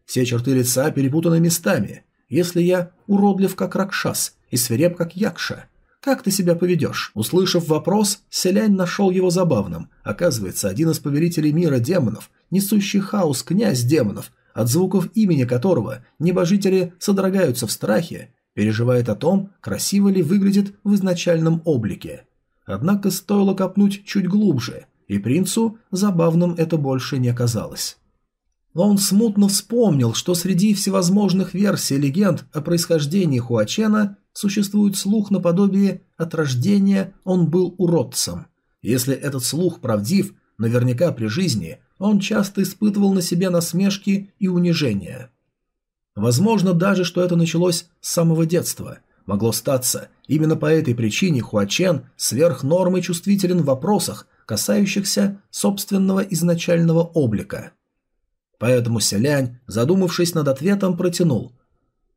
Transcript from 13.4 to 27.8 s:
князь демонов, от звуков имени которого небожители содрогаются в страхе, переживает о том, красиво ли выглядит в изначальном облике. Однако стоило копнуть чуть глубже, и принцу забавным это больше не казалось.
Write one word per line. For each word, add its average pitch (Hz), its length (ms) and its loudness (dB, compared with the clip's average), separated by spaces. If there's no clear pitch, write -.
князь 180 400 0
демонов, 120 480 0
от 120 140 0
звуков 185 460 0
имени 175 300 2
которого 123 600 -2
небожители 185 800 0
содрогаются 190 680 0
в 104 60 -6
страхе, - 600 -4
переживает 120 540 0
о 104 80 -2
том, 196 340 0
красиво 202 480 0
ли 185 140 2
выглядит 196 520 2
в 202 100 2
изначальном 170 680 0
облике. 107 640 -4
Однако 180 460 -2
стоило 196 440 0
копнуть 196 500 0
чуть 190 240 -2
глубже, 185 580 0
и 101 120 -2
принцу 185 600 0
забавным 175 640 2
это 165 220 -2
больше 135 420 -2
не 123 140 0
казалось. 107 640 -4